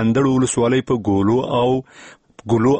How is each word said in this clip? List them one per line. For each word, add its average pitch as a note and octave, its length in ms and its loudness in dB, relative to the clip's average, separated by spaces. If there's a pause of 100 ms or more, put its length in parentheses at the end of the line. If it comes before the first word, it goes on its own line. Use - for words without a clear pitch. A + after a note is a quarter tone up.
اندړ A2+ 240 0
ولسوالۍ B2+ 540 0
په C3 140 -2 (140)
ګولو G2+ 300 2 (200)
او B2+ 240 0 (640)
ګلو A#2 320 2